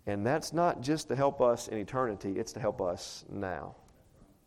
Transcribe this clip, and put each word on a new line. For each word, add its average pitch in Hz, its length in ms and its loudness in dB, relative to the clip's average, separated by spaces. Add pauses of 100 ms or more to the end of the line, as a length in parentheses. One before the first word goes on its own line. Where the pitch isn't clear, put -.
And 101 180 0
that's 147 280 0
not 170 280 2
just 151 280 0
to 120 80 2
help 135 240 2
us 120 260 4
in 110 120 -4
eternity, 104 600 -2
it's 110 140 -4
to 110 80 -8
help 104 200 0
us 92 480 -4
now. 92 460 -6 (720)